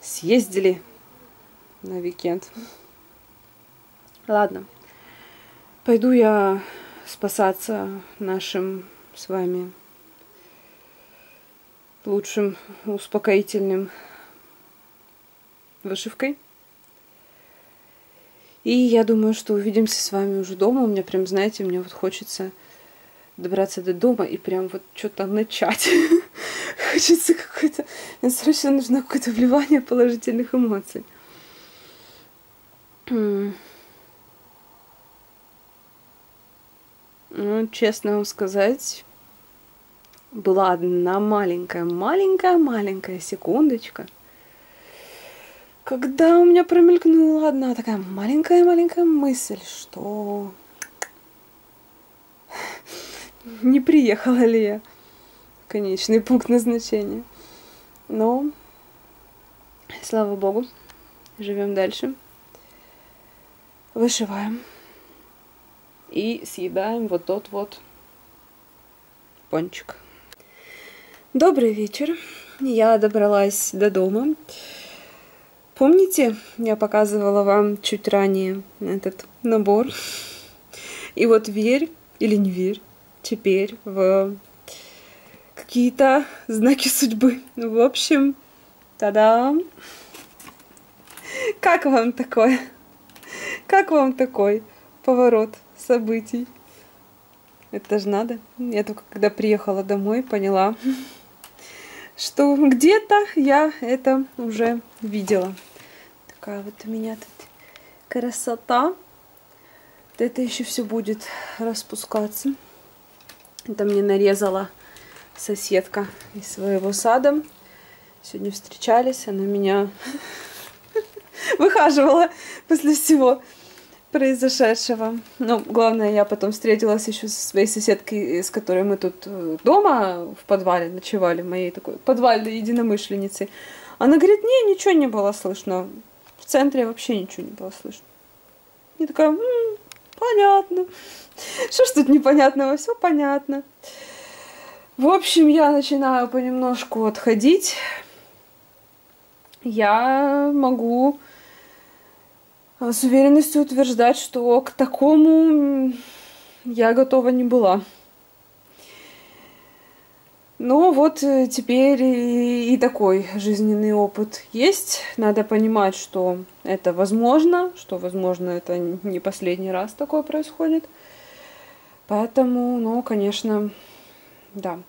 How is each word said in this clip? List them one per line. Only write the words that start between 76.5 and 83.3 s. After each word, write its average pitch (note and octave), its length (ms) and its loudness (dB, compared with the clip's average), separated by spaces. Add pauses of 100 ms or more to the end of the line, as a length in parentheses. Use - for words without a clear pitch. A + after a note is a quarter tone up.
я A3 200 -2
показывала G#3 680 0
вам G#3 380 2
чуть - 260 -4
ранее G3 560 0 (160)
этот F#3+ 460 -8 (180)
набор? A3 440 2 (1300)
И A3 100 2
вот A3 240 4
верь A#3+ 420 0 (280)
или G#3+ 180 2
не G3 140 0
верь, F#3 300 -4 (400)
теперь G3+ 640 -2